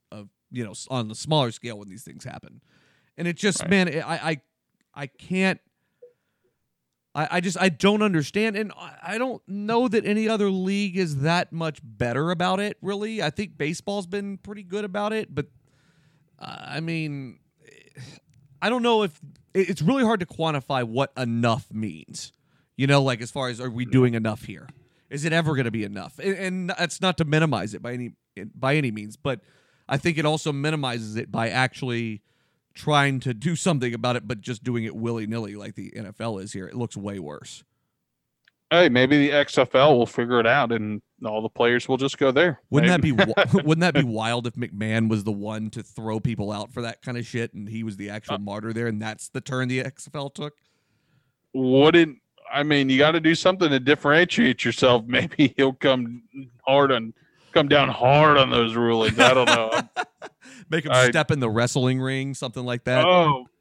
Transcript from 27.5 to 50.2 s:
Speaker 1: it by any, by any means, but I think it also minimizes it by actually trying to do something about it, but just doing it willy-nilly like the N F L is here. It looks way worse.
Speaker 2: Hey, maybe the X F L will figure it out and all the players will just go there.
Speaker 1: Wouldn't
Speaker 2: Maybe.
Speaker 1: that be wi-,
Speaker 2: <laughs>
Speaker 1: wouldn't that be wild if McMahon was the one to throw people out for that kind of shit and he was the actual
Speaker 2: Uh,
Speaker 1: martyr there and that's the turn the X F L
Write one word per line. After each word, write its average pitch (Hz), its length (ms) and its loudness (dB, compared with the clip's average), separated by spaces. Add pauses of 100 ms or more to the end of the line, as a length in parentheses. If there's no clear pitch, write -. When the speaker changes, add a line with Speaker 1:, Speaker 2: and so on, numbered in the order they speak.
Speaker 1:
it 87 80 -12
by 123 120 -10
any, 123 180 -8 (420)
by 131 220 -2
any 139 160 0
means, 107 240 -10
but 135 240 -6 (480)
I 135 80 -2
think 147 220 -2
it 156 80 0
also 156 260 -2
minimizes 135 640 -4
it 113 160 -8
by 117 160 -2
actually 117 720 -4 (520)
trying 139 480 0
to 127 120 -4
do 151 220 -4
something 127 380 -2
about 123 240 -2
it, 107 100 -12
but 110 140 -8
just 117 200 -10
doing 120 220 -4
it 113 100 -8
willy-nilly 113 640 -6
like 101 200 -14
the 98 200 -14
N 110 120 -12
F 104 120 -16
L 110 200 -6
is 101 120 -12
here. 95 160 -10
It - 80 -14
looks 117 220 -6
way 101 220 -8
worse. - 440 -14 (1080)
Speaker 2:
Hey, 170 200 6
maybe 131 280 4
the 143 140 4
X 143 260 2
F 131 180 4
L 135 220 8
will 117 80 4
figure 120 360 0
it 113 40 4
out 120 280 4
and 107 280 -4 (240)
all 110 160 -4
the 110 60 -4
players 120 400 2
will 135 80 0
just 135 220 -2
go 135 140 2
there. 156 280 2 (120)
Speaker 1:
Wouldn't 151 200 4
Speaker 2:
Maybe. 151 240 2
Speaker 1:
that 185 100 4
be - 60 0
wi-, 196 320 4
Speaker 2:
<laughs> - 20 -6
Speaker 1:
wouldn't 160 140 4
that 175 140 2
be 147 100 2
wild 117 420 -2
if 117 100 -8
McMahon 110 520 -2
was 110 160 0
the 107 80 -4
one 107 380 -8
to 110 120 -12
throw 110 380 -8
people 104 320 -4
out 104 220 -10
for 123 80 -8
that 113 200 -10
kind 123 160 -8
of 117 80 -8
shit 117 280 -6
and 104 160 -14
he 113 140 -8
was 110 120 -8
the 101 140 -10
actual 107 260 -10
Speaker 2:
Uh, 104 40 -6
Speaker 1:
martyr 104 340 -8
there 117 140 -4
and 107 140 -6
that's 110 280 -12
the 131 100 -10
turn 127 300 -4
the 127 100 -2
X 131 300 -10
F - 60 -14
L 139 140 -10